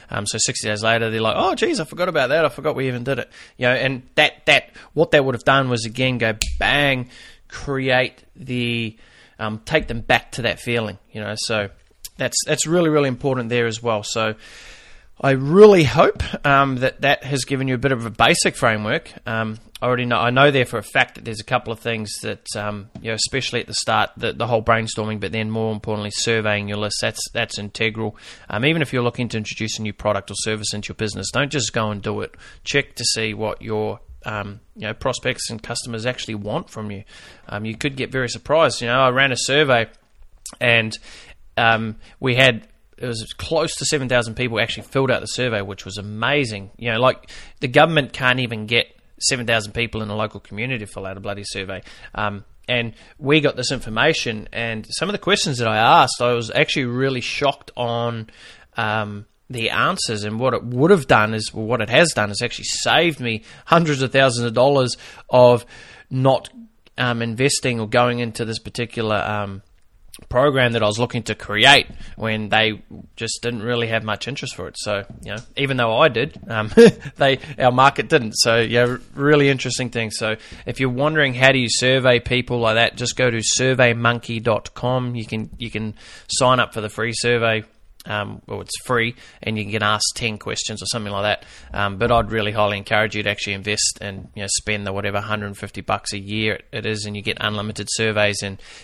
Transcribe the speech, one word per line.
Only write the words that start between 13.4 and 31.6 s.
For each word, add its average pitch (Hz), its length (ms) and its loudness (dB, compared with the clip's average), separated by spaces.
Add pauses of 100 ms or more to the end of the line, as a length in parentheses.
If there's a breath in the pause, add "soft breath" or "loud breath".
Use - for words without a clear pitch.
there 120 180 2
as 113 160 -4
well. 110 220 0
So 110 320 -2 (840 loud breath)
I 135 120 4
really 170 520 8
hope, 131 380 4 (240)
um, 139 300 4
that 127 240 -2
that 139 240 0
has 131 200 -2
given 135 220 -2
you 131 80 0
a 127 40 -2
bit 131 140 2
of 117 140 -4
a 110 40 -6
basic 147 440 2
framework. 113 580 -2 (140)
Um, 113 320 -4 (240)
I - 40 -2
already 123 180 0
know, 120 140 0
I 117 100 2
know 135 220 6
there 135 160 2
for 117 120 -6
a 104 40 -6
fact - 320 -2
that 110 100 -18
there's 110 160 -8
a 107 40 -12
couple 120 280 -4
of 110 80 -10
things 110 300 -6 (120)
that, 107 220 -8 (100)
um, 104 360 -8 (100)
you 113 80 -8
know, 113 60 -4
especially 120 460 -4
at - 60 -8
the 104 80 -14
start, 110 400 0
the, 113 200 -4
the 113 120 -4
whole 113 160 0
brainstorming, 110 580 0
but 98 120 -6
then 110 180 -4
more 110 220 -2
importantly, 107 400 -6
surveying 107 560 -2
your 104 80 -6
list. 104 240 -4
That's, 113 200 -4 (120)
that's 117 260 -6
integral. 110 580 -4 (340 loud breath)
Um, 113 160 0
even 160 160 2
if 127 100 -4
you're 127 100 0
looking 120 280 -2
to 113 80 -4
introduce 107 400 -6
a 110 40 -8
new 104 120 -6
product 104 360 -2
or 101 40 -10
service 107 400 -4
into 104 160 -8
your 110 60 -12
business, 98 340 -6
don't 135 200 -2
just 131 220 -2